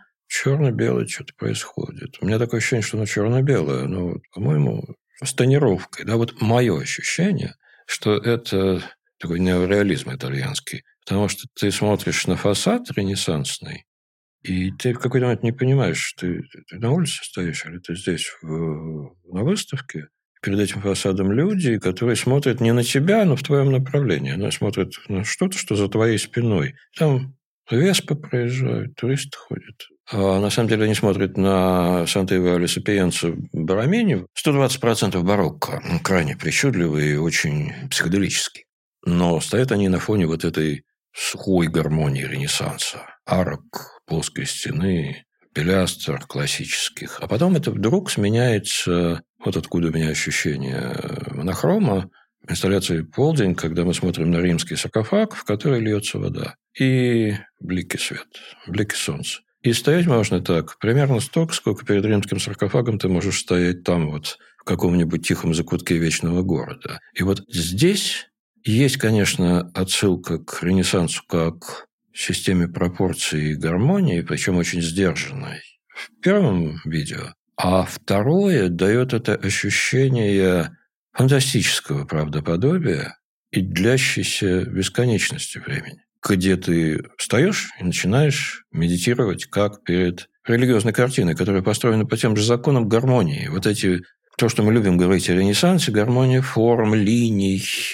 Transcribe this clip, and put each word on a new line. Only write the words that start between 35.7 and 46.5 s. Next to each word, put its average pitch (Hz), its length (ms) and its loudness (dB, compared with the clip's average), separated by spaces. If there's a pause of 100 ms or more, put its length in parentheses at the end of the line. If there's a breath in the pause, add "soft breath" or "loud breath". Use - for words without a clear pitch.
крайне 82 340 0
причудливый 78 760 0
и 73 40 0
очень 76 560 -2 (160)
психоделический. - 760 -2 (420)
Но 87 340 2
стоят 127 320 -2
они 101 160 2
на 87 120 0
фоне 104 260 0
вот 80 180 -2
этой 78 380 -2 (320)
сухой 87 540 0
гармонии 76 560 0
Ренессанса. - 800 -6 (200)
Арок, - 800 -4
плоской 76 380 -4
стены, 78 800 -4 (300)
пилястр 82 720 0
классических. - 920 -6